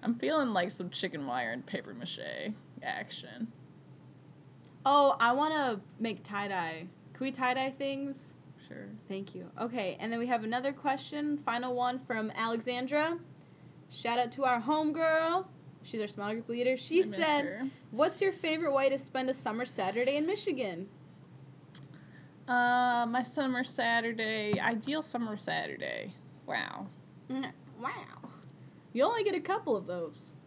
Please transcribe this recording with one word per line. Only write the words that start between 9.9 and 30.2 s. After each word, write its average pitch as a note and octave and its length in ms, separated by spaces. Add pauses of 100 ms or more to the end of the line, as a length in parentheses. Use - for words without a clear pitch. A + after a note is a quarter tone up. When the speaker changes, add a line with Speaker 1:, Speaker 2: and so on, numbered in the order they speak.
Speaker 2:
and A3+ 140
then A#3 80
we A#3+ 80
have A#3 160
another B3 280
question, D4 640
final B3 380
one B3 240
from A3 380
Alexandra. B3 840 (720)
Shout A#3 300
out A#3+ 120
to C#4 120
our B3 180
homegirl. D#4+ 840 (360)
She's - 180
our G#3+ 80
small G#3 240
group A3+ 160
leader. B3 280
She D#4 220
Speaker 1:
I - 20
miss D#4+ 160
Speaker 2:
said, D4+ 280
Speaker 1:
her. A3+ 220 (240)
Speaker 2:
"What's D#4 320
your G4 100
favorite D#4 400
way C#4 160
to C4+ 100
spend C4 320
a C4 40
summer A#3 300
Saturday A#3+ 520
in D4+ 100
Michigan?" B3+ 640 (1600)
Speaker 1:
Uh, B3 600
my B3 160
summer B3+ 400
Saturday, A3+ 960
ideal B3 420
summer A3+ 340
Saturday. C#2 800 (320)
Wow. A2 400 (420)
Speaker 2:
Mm, B3+ 220 (300)
wow. B3 100 (1000)
You A#3+ 120
only A4 200
get G4 100
a E4+ 60
couple E4 360
of F3 100
those. E3+ 480 (120)